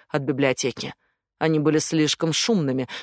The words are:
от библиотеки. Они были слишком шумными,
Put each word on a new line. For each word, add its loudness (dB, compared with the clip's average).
от -2
библиотеки. -2
Они 2
были 2
слишком 0
шумными, 0